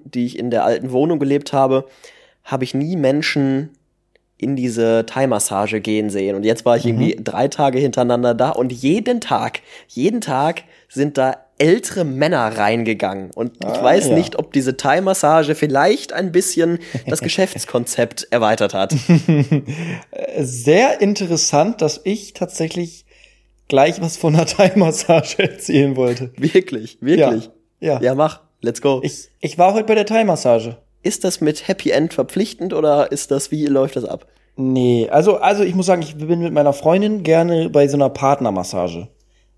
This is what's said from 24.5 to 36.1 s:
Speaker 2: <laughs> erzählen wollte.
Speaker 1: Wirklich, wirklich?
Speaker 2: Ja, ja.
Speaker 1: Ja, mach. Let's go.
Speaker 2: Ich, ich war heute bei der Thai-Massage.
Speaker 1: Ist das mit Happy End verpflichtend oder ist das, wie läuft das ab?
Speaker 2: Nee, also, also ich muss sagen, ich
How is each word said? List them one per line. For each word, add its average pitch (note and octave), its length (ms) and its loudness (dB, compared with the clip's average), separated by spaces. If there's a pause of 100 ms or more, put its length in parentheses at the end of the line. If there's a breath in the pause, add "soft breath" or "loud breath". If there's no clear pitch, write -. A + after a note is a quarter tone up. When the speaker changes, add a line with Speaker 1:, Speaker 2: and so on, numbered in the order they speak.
Speaker 2:
<laughs> - 40 -
erzählen C#3+ 540 0
wollte. B2 400 -2
Speaker 1:
Wirklich, B2 640 -2
wirklich? B2+ 500 2 (300)
Speaker 2:
Ja, D#3 140 0
ja. A#2+ 80 -4
Speaker 1:
Ja, B2+ 120 2
mach. D3+ 260 0 (200)
Let's A#2 200 -6
go. C3+ 240 2
Speaker 2:
Ich, - 240 -8 (120)
ich D#3 180 -8
war F#3+ 160 6
heute A3 120 0
bei A3 80 2
der G#3 120 2
Thai-Massage. C#3 720 0 (260)
Speaker 1:
Ist - 220 -4
das F3+ 160 -2
mit D#3 280 -2
Happy - 220 -2
End D3+ 240 0
verpflichtend F#3 580 -4
oder D3 400 2
ist - 180 -6
das, C#3 220 -2
wie D3+ 140 -2
läuft C3+ 300 0
das A#2+ 80 -6
ab? - 220 -10 (300)
Speaker 2:
Nee, B2+ 540 2
also, E3+ 260 4
also G3+ 260 2
ich F3+ 140 0
muss F#3 100 0
sagen, F3+ 160 2
ich D3+ 140 -12